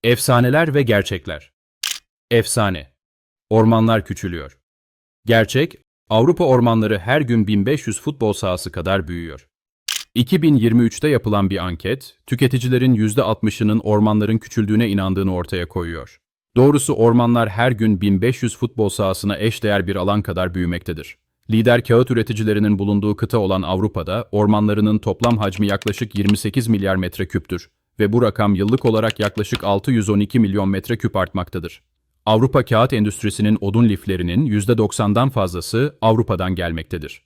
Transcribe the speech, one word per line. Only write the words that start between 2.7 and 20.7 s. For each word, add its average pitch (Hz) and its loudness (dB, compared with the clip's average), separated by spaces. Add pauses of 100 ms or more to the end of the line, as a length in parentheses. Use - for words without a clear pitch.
Ormanlar 113 4
küçülüyor. 85 -10 (680)
Gerçek, 113 0 (340)
Avrupa 165 2
ormanları 113 2
her 120 0
gün 117 0
bin 101 0
beş 143 -2
yüz 110 -6
futbol 123 -4
sahası 92 -6
kadar 90 -4
büyüyor. 85 -12 (680)
İki 151 0
bin 156 4
yirmi 117 4
üçte 117 -2
yapılan 104 0
bir 92 -6
anket, 92 -8
tüketicilerin 127 0
yüzde 110 0
altmışının 107 -2
ormanların 107 2
küçüldüğüne 107 0
inandığını 95 -2
ortaya 87 -6
koyuyor. 82 -10 (380)
Doğrusu 139 4
ormanlar 117 4
her 117 0
gün 107 0
bin 98 2
beş 120 0
yüz 117 -4
futbol 113 -2
sahasına 98 -4
eşdeğer 104 -2
bir 98 -4
alan 98 0
kadar 90 -4
büyümektedir. 87 -6 (340)